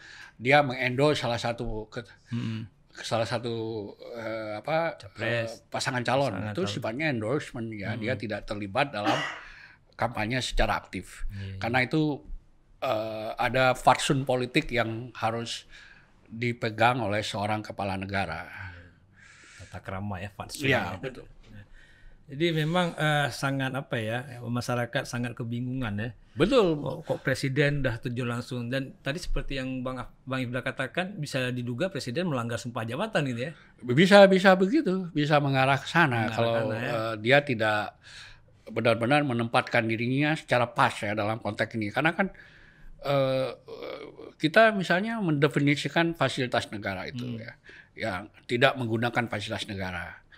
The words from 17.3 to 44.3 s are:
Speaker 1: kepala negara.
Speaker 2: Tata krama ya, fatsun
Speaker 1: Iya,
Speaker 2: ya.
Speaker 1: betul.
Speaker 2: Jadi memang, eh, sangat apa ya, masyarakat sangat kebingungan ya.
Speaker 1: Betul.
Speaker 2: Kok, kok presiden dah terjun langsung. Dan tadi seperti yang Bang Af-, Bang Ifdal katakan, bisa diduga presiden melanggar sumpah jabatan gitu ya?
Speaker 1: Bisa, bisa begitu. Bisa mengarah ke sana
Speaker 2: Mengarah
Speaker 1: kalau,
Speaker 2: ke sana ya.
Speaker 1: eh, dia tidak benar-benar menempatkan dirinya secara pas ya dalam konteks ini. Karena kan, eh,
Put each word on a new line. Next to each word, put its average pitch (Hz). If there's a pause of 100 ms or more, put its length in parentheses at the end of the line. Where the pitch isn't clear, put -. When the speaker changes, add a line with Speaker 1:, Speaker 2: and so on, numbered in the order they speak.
Speaker 1:
kepala 98
negara. 95 (1120)
Speaker 2:
Tata -
krama 95
ya, 98
fatsun -
Speaker 1:
Iya, 123 (100)
Speaker 2:
ya. 92
Speaker 1:
betul. - (1000)
Speaker 2:
Jadi 139
memang, 165
eh, 147
sangat 135
apa 135
ya, 113 (200)
masyarakat 120
sangat 120
kebingungan 120
ya. 107 (240)
Speaker 1:
Betul. 185
Speaker 2:
Kok, 143
kok 170
presiden 143
dah 131
terjun 120
langsung. 120
Dan 135
tadi 139
seperti 143
yang 131
Bang 127
Af-, 120 (120)
Bang 131
Ifdal 123
katakan, 139
bisa 131
diduga 123
presiden 147
melanggar 117
sumpah 117
jabatan 160
gitu 120
ya? 151 (280)
Speaker 1:
Bisa, 185
bisa 190
begitu. 190
Bisa 147
mengarah 135
ke -
sana 123
Speaker 2:
Mengarah 110
Speaker 1:
kalau, 117
Speaker 2:
ke 113
sana 110
ya. 123
Speaker 1:
eh, 113
dia 120
tidak 107 (840)
benar-benar 117
menempatkan 120
dirinya 123
secara 123
pas 127
ya 104
dalam 107
konteks 107
ini. 110
Karena 147
kan, 190 (680)
eh, 131 (840)